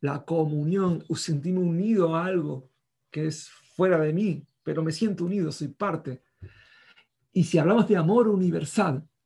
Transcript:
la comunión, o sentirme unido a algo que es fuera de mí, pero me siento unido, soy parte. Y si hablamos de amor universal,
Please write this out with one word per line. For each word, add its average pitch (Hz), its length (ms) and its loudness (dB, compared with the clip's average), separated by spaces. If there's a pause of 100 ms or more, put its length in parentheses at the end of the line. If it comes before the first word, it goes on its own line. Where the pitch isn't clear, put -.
la 143 220 -4
comunión, 160 840 0
o 160 80 -2
sentirme 170 440 -2
unido 175 560 2
a 170 100 -2
algo 151 420 -4 (420)
que 156 160 -4
es 156 220 -8
fuera - 500 0
de 156 140 2
mí, 175 320 -2 (180)
pero 156 200 -4
me 160 100 -2
siento 190 320 -2
unido, 180 280 -2
soy 147 160 -8
parte. 165 540 -6 (1080)
Y 180 120 4
si - 140 2
hablamos 190 300 4
de 208 80 4
amor 208 320 4
universal, 170 800 0 (200)